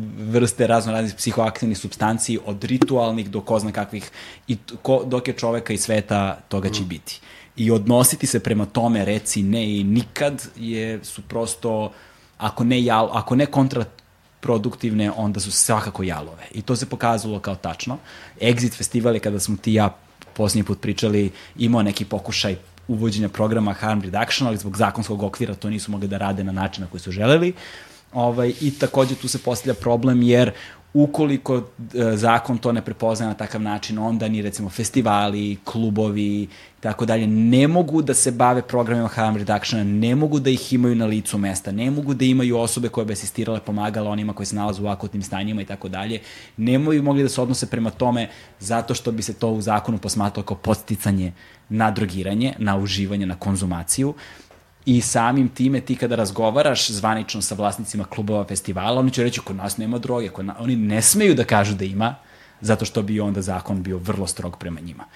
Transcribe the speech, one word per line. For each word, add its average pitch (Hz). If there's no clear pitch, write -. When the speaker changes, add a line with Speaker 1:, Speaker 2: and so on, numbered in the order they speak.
Speaker 1:
vrste, 113
razno 113
raznih 110
psihoaktivnih 110
supstanci, 110
od 101
ritualnih 117
do 104
ko 110
zna 104
kakvih, 104
i 117
t-, -
ko-, 131
dok 127
je 123
čoveka 117
i 101
sveta, 101
toga 98
će 107
Speaker 2:
Mm. 92
Speaker 1:
biti. -
I 113
odnositi 120
se 117
prema 104
tome, 113
„reci 104
ne” 107
i 101
„nikad” 123
je, 110
su -
prosto, 110
ako 110
ne 123
jal-, 113
ako 113
ne 143
kontraproduktivne, 117
onda 104
su 95
svakako 101
jalove. 80
I 107
to 123
se 117
pokazalo 110
kao 98
tačno. -
Exit 120
festival 117
je, 107
kada 104
smo 104
ti 104
i 107
ja 104
poslednji 107
put 98
pričali, 104
imao 117
neki 101
pokušaj 101
uvođenja 107
programa 107
harm 107
reduction, 107
ali 110
zbog 98
zakonskog 104
okvira 104
to 104
nisu 107
mogli 101
da 98
rade 98
na 98
način 95
na 87
koji 87
su 92
želeli. 147
Ovaj, 120
i 151
takođe 135
tu 127
se 123
postavlja 123
problem 120
jer 120
ukoliko, 143
e, 120
zakon 117
to 120
ne 113
prepoznaje 113
na 107
takav 107
način, 107
onda 110
ni, 107
recimo, 101
festivali, 104
klubovi, 104
tako 110
dalje, 113
ne 117
mogu 160
da 135
se 127
bave 123
programima 117
harm 110
reductiona, 104
ne 107
mogu 147
da 135
ih 127
imaju 123
na 113
licu 107
mesta, 98
ne 117
mogu 143
da 135
imaju 127
osobe 117
koje 110
bi 107
asistirale, 110
pomagale 104
onima 104
koji 98
se 104
nalaze 101
u 104
akutnim 101
stanjima 104
i 92
tako 98
dalje, 104
ne 123
mogu, 151
mogli 143
da 135
se 131
odnose 127
prema 113
tome 120
zato 113
što 117
bi 110
se 104
to 113
u 110
zakonu 107
posmatralo 101
kao 98
podsticanje 98
na 113
drogiranje, 98
na 101
uživanje, 98
na 92
konzumaciju. 95
I 123
samim 123
time 131
ti 127
kada 120
razgovaraš 113
zvanično 107
sa -
vlasnicima 101
klubova, 104
festivala, 98
oni 131
će 123
reći: 120
„Kod 98
nas 98
nema 113
droge, 120
kod 95
na-”, 98
oni 120
ne 110
smeju 196
da 120
kažu 104
da 98
ima, 101
zato 107
što 107
bi 104
onda 101
zakon 92
bio 92
vrlo 95
strog 90
prema 85
njima. 85